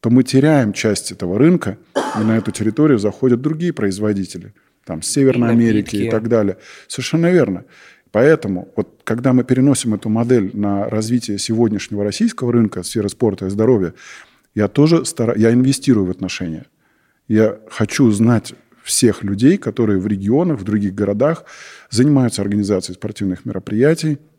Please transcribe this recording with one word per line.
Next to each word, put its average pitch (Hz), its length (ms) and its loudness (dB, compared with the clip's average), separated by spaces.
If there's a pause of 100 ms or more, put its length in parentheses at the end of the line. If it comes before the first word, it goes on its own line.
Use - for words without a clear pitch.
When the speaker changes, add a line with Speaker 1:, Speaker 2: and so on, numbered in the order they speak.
Speaker 1:
то 113 100 0
мы 123 140 6
теряем 131 500 2
часть - 360 -4
этого 92 280 -6
рынка, 160 400 2 (420)
и - 20 -2
на 110 140 0
эту 107 140 -4
территорию 120 480 0
заходят 117 420 0
другие 160 320 -4
производители – 98 800 -4 (320)
там, 80 160 -10
с - 80 -10
Северной 127 420 2
Speaker 2:
И - 20 2
Speaker 1:
Америки 110 440 2
и - 20 -4
Speaker 2:
напитки. 107 120 -4
Speaker 1:
так 113 180 -2
далее. 107 300 0 (300)
Совершенно 165 420 -2
верно. 110 340 2 (460)
Поэтому, 110 680 0
вот, - 280 -6
когда 123 280 0
мы 123 120 4
переносим 127 500 2
эту 104 140 -6
модель 113 460 2
на 101 340 -2
развитие 110 500 -2
сегодняшнего 107 680 -2
российского 120 480 -2
рынка, 113 300 0
сферы 101 260 -4
спорта 98 380 -2
и 92 40 -2
здоровья, 101 440 2 (600)
я 104 140 0
тоже 156 360 2
стара-, 117 320 -2
я 110 160 4
инвестирую 127 540 2
в 90 40 -4
отношения. 87 560 -8 (600)
Я 107 300 2 (120)
хочу 113 400 2
знать 110 440 0 (280)
всех - 400 0
людей, 107 340 2
которые 107 440 -2
в 95 60 -4
регионах, 110 540 0
в 92 40 -10
других 101 300 -2
городах 107 500 -2 (460)
занимаются 127 520 2
организацией 101 520 -2
спортивных 98 500 -6
мероприятий 143 760 -2 (200)